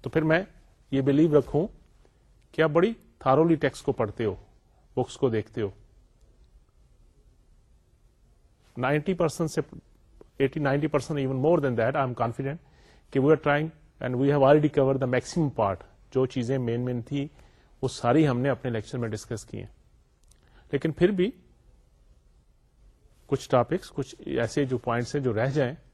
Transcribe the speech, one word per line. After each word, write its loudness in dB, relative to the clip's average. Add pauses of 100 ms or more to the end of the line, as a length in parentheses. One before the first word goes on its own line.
تو -8
پھر 0
میں 2 (480)
یہ 0
بلیو 4
رکھوں 0 (840)
کہ -2
آپ 2
بڑی 2 (260)
تھارولی 4
ٹیکسٹ -4
کو 0
پڑھتے -4
ہو، -2 (600)
بکس -4
کو 0
دیکھتے -4
ہو۔ -4 (3000)
نائنٹی 0
پرسینٹ -2
سے -4 (760)
ایٹی، 0
نائنٹی 0
پرسینٹ، -2
even -2
more 4
than 0
that، 2
I 0
am -6
confident -4 (560)
کہ 2
we 4
are 4
trying 0 (340)
and -2
we 4
have 4
already 6 (100)
covered 2
the -2
maximum 0 (100)
part۔ 0 (360)
جو 2
چیزیں -2
مین -2
مین -4
تھی، -6 (540)
وہ -4
ساری 2
ہم 0
نے 0
اپنے -4
لیکچر -8
میں -6
ڈسکس -10
کی -14
ہیں۔ -14 (1000)
لیکن -2
پھر 2
بھی 0 (1900)
کچھ -6
ٹاپکس، 0
کچھ -10
ایسے -2
جو -4
پوائنٹس -4
ہیں -2
جو 0
رہ 0
جائیں -2 (180)